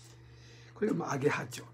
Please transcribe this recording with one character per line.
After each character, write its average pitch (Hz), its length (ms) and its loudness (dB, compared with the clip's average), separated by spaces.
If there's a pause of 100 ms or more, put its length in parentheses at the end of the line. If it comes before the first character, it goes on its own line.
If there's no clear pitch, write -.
(760)
こ - 80 -18
れ 208 60 4
が 190 60 4
ま 165 120 0
あ、 - 60 -2
ア 143 60 2
ゲ 135 100 4
ハ - 160 2
チ - 160 -10
ョ - 40 -14
ウ - 100 -16